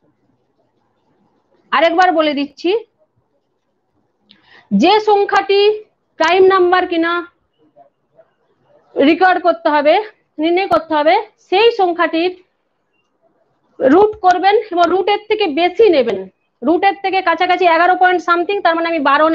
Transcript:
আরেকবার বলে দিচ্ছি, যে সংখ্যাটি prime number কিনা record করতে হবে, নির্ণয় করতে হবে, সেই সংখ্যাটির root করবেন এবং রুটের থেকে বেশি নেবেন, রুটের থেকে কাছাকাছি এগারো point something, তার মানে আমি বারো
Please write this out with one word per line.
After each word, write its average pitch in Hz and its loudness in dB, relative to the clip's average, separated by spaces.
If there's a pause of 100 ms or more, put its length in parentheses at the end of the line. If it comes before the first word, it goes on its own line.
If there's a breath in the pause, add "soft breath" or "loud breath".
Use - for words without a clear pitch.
(1700)
আরেকবার 330 2
বলে 302 0
দিচ্ছি, 285 -6 (2000 soft breath)
যে 262 2 (160)
সংখ্যাটি 403 0 (580)
prime 349 2 (100)
number 359 2
কিনা 330 -2 (1800)
record 349 2
করতে 330 -2
হবে, 302 2 (460)
নির্ণয় 349 -2
করতে 320 -4
হবে, 320 2 (320)
সেই 427 2 (100)
সংখ্যাটির 339 -2 (1500)
root 359 2 (140)
করবেন 359 2 (160)
এবং 339 0 (100)
রুটের 403 -2
থেকে 427 -2 (140)
বেশি 359 0 (100)
নেবেন, 226 -2 (420)
রুটের 359 0
থেকে 381 -4
কাছাকাছি 359 0 (100)
এগারো 359 2
point 359 2
something, 349 -2
তার 330 0
মানে 330 -4
আমি 330 -4
বারো 302 2